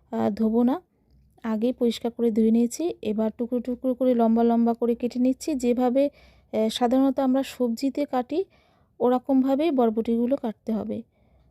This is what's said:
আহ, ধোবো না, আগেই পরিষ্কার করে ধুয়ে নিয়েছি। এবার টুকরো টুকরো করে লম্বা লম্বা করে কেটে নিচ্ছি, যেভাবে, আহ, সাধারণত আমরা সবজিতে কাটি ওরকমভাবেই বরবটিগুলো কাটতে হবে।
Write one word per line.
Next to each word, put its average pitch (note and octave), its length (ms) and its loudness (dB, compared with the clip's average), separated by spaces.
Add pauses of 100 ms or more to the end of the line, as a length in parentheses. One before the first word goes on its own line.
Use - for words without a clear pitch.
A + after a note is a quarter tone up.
(120)
আহ, A3+ 180 0
ধোবো A3 340 0
না, C4+ 180 0 (640)
আগেই A3+ 300 -2
পরিষ্কার A#3 380 -2
করে A#3 200 0
ধুয়ে A3 200 2
নিয়েছি। A#3+ 500 0
এবার G#3+ 360 -2
টুকরো A#3+ 220 -4
টুকরো B3 340 -4
করে B3+ 220 2
লম্বা A3+ 280 4
লম্বা A#3 300 2
করে A#3 220 0
কেটে A#3+ 240 -6
নিচ্ছি, C4 340 0
যেভাবে, B3+ 560 2 (440)
আহ, A3 160 0
সাধারণত C4 500 0
আমরা C4 240 2
সবজিতে C4 600 -4
কাটি C#4 400 -4 (540)
ওরকমভাবেই C4+ 720 2
বরবটিগুলো A#3 640 0
কাটতে A3+ 380 -8
হবে। G#3+ 300 -6 (460)